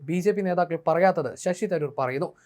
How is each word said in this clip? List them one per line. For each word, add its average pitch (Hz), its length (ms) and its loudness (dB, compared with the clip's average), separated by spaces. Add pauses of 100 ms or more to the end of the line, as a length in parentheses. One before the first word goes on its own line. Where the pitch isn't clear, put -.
ബി 160 180 -2
ജെ 190 120 2
പി 202 100 -2
നേതാക്കൾ 175 460 0
പറയാത്തത് 165 480 2
ശശി 180 300 -2
തരൂർ 156 340 -2
പറയുന്നു. 135 340 -2 (120)